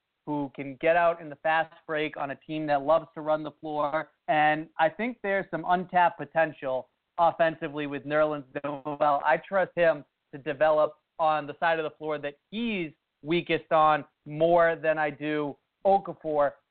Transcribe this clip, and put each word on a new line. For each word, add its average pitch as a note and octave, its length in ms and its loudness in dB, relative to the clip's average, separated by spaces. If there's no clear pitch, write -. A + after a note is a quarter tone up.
who C#3+ 300 -4
can C3+ 260 -10
get D#3+ 140 4
out E3+ 260 2
in D#3 80 -14
the C#3+ 80 -14
fast D#3+ 360 0
break D#3 300 -4
on C#3+ 140 -6
a C3 40 -10
team D#3 320 -8
that C#3+ 140 2
loves D#3 340 2
to D#3+ 60 -10
run D#3 220 -2
the D3 160 -8
floor. D3+ 500 -4
And D3+ 400 2
I D#3+ 120 4
think A#3 340 -6
there's G3 260 -2
some D#3+ 180 -6
untapped F3+ 520 2
potential C#3+ 720 -4
offensively D#3+ 720 0
with C#3 180 -8
Nerlens D3+ 380 0
Noel. D3 640 -2
I D#3 120 4
trust F#3+ 280 0
him D#3+ 280 2
to D3+ 40 -12
develop D3+ 580 2
on D#3 300 0
the C#3+ 120 -10
side E3 200 0
of D#3+ 40 -4
the D3+ 140 -10
floor D3+ 220 -6
that C#3+ 160 -8
he's G#3 400 -4
weakest D#3+ 480 -2
on D#3 320 4
more E3 500 4
than D#3 220 0
I D3+ 120 0
do D3 460 -4
Okafor D#3+ 640 0